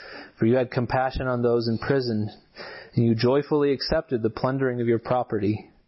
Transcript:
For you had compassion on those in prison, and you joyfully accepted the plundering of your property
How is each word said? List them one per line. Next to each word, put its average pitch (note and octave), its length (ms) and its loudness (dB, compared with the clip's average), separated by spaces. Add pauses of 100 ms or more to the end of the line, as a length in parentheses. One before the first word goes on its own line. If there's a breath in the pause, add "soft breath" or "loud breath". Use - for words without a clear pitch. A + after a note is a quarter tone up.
(380 loud breath)
For - 80 0
you A#2+ 120 4
had B2 120 0
compassion C3 580 -2
on B2 140 -2
those A#2+ 280 2
in A2+ 80 0
prison, A#2 520 0 (640 loud breath)
and A#2+ 120 2
you A#2 100 4
joyfully C#3+ 560 2
accepted C3+ 500 -2
the A2 80 0
plundering C3 520 -2
of A#2 60 0
your A2+ 120 2
property A2 720 -2 (180)